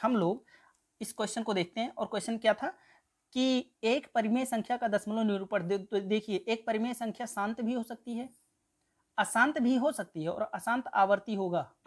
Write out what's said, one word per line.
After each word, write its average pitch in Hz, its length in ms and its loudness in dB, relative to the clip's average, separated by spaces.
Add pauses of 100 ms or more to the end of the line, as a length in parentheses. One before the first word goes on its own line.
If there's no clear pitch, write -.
हम 233 140 2
लोग 190 280 2 (560)
इस - 120 -8
क्वेश्चन 220 300 -4
को 220 120 0
देखते 180 260 -2
हैं। 247 140 -6
और 214 120 -4
क्वेश्चन 220 320 -4
क्या 220 160 4
था 277 140 -4 (640)
कि 254 420 0 (100)
एक 254 300 2
परिमेय 233 300 2
संख्या 247 320 -2
का 240 120 -2
दशमलव 208 340 0
निरूपण 196 460 0
दे-, 196 220 -2
तो 202 100 2
देखिए, 208 480 0
एक 226 180 -2
परिमेय 233 280 -2
संख्या 226 320 -6
शांत 214 340 -4
भी 226 120 0
हो 247 100 0
सकती - 320 -10
है, 247 140 -6 (880)
अशांत 247 400 2
भी 254 180 4
हो 277 160 2
सकती 175 300 -6
है, 160 60 -2
और 175 140 -2
अशांत 226 460 -2
आवर्ती 202 460 4
होगा। 175 380 -2 (140)